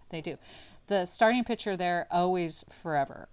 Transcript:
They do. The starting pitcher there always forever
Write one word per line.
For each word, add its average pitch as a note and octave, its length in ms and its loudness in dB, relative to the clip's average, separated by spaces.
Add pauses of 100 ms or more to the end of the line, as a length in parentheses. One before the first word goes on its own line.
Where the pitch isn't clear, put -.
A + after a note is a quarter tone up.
They E3 120 -8
do. D#3 160 -8 (500)
The F#3+ 180 2
starting A#3 380 4
pitcher G#3+ 340 -4
there F3 320 0
always F3 640 0
forever - 600 -4